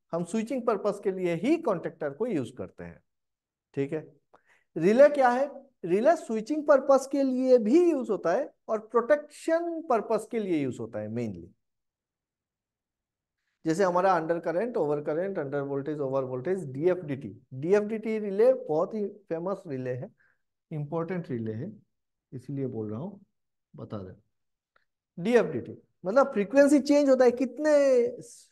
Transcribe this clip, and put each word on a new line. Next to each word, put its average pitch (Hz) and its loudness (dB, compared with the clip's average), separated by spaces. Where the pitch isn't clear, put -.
हम 175 -2
स्विचिंग 226 -4
पर्पस 208 -2
के 202 0
लिए 185 -2
ही 220 0
कॉन्टैक्टर 165 -4
को 143 -4
यूज़ 156 -4
करते 90 -12
हैं। 85 -16
ठीक 139 -4
है, 156 -4
रिले 214 6
क्या 277 2
है? 262 -2
रिले 208 4
स्विचिंग 294 -4
पर्पस 277 4
के 277 0
लिए 254 4
भी 294 4
यूज़ 254 -2
होता 175 0
है 262 -2
और 226 -2
प्रोटेक्शन 302 -2
पर्पस 220 -2
के 233 -4
लिए 185 -2
यूज़ 127 -6
होता 113 -10
है 107 -8
mainly। 107 -8
जैसे 160 2
हमारा 180 4
under 165 0
current, 180 -4
over 147 0
current, 175 -4
under 143 -4
voltage, 143 -6
over 135 -2
voltage, 135 -4
डीएफ़डीटी। 143 -2
डीएफ़डीटी 208 0
रिले 214 2
बहुत 190 -2
ही 208 -4
फेमस 190 -8
रिले 127 -6
है, 151 -10
इंपॉर्टेंट 165 -6
रिले 113 -6
है, 131 -10
इसलिए 139 -8
बोल 110 -6
रहा 107 -8
हूँ, 190 -12
बता 120 -12
दें। 95 -16
डीएफ़डीटी 170 0
मतलब 269 2
फ्रीक्वेंसी 277 6
चेंज 285 4
होता 262 6
है, 247 8
कितने 254 0